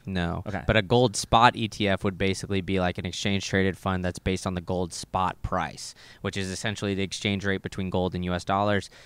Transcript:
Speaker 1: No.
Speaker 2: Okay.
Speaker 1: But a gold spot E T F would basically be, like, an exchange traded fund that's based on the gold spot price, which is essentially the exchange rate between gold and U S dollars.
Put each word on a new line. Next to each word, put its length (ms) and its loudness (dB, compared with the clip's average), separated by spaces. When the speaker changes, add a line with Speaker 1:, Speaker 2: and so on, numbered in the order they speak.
Speaker 1:
No. 380 -2
Speaker 2:
Okay. 220 -8
Speaker 1:
But 100 4
a 60 4
gold 320 4
spot 400 6
E 140 -2
T 180 -2
F 160 2
would 160 -2
basically 440 0
be, 180 0
like, 180 0
an 80 -6
exchange 400 -2
traded 320 2
fund 260 -2
that's 140 -2
based 260 -2
on 100 -2
the 60 -2
gold 320 -4
spot 500 -2
price, 520 -4
which 140 -4
is 140 -4
essentially 460 -2
the 80 0
exchange 400 -2
rate 180 0
between 280 -6
gold 260 -2
and 80 -4
U 100 -2
S 100 -4
dollars. 460 0